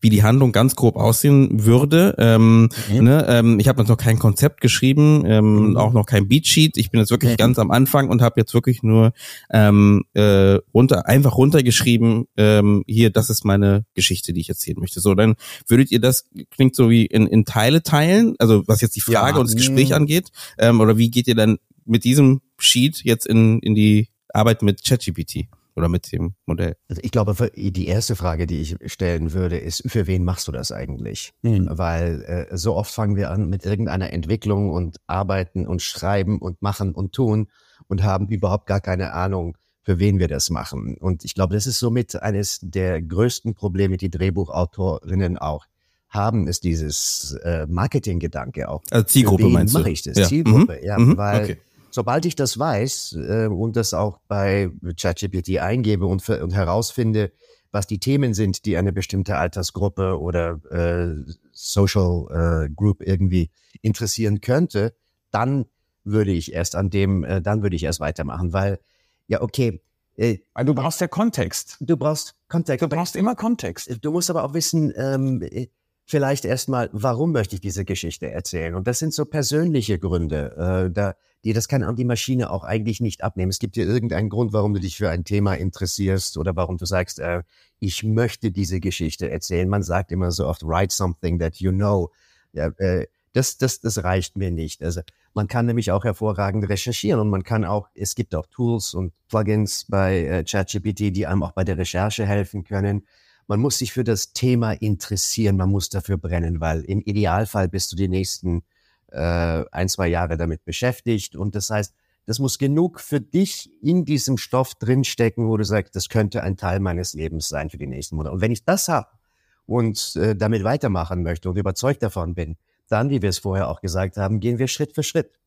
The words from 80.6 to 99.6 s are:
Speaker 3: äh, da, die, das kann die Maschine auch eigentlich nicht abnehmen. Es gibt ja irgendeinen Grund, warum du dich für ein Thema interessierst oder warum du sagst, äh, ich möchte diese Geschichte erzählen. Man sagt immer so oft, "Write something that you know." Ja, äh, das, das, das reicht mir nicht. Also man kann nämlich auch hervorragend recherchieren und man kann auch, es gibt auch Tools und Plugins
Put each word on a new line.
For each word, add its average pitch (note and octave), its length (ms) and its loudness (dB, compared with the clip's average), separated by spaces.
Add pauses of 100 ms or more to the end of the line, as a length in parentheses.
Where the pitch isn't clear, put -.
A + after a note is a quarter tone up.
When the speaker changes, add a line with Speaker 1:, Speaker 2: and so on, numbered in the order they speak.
Speaker 3:
äh, F2+ 40 -6
da, G2 220 -4 (280)
die, A2 100 -4
das A2 160 -2
kann A#2 280 -4
die B2 80 -4
Maschine A#2+ 460 -2
auch F#2 140 -6
eigentlich A2 360 -4
nicht A2+ 240 -6
abnehmen. F#2 260 -4
Es - 80 -6
gibt - 180 -8
ja A2 80 -2
irgendeinen G#2+ 440 -2
Grund, G#2 240 -2
warum G#2 200 0
du G2 80 -2
dich F2 160 -8
für G#2 140 -2
ein F2 140 -4
Thema G2+ 300 -2
interessierst F#2+ 840 -4
oder E2 180 -4
warum F2+ 200 -4
du E2+ 100 -8
sagst, F2+ 320 -4
äh, F2 240 -6 (380)
ich G2 240 -6
möchte A2 480 -2
diese F#2 280 -4
Geschichte F2 500 -6
erzählen. F2 380 -4
Man G2+ 140 -2
sagt E2+ 300 -6
immer F2+ 180 -2
so E2 160 -4
oft, E2 160 -6
"Write E2+ 320 -4
something F2 440 -4
that E2 180 -6
you F#2 160 -4
know." G2 380 -2 (420)
Ja, D#2 160 -6 (100)
äh, F#2 280 -2 (280)
das, - 240 -4
das, - 220 -4
das G#2+ 240 -6
reicht F#2 340 -2
mir F#2+ 140 -4
nicht. D#2+ 300 -8
Also F2 180 -6 (340)
man G2+ 140 -4
kann A#2+ 180 -2
nämlich A#2 240 -2
auch F#2+ 140 0
hervorragend G2+ 640 -4
recherchieren G#2+ 520 -2
und G#2+ 80 0
man F#2+ 140 -2
kann A2 220 -2
auch, G2+ 300 -4
es - 200 -8
gibt - 200 -8
auch E2 120 -6
Tools A#2 480 -4
und F2+ 180 -6 (160)
Plugins G#2+ 600 -2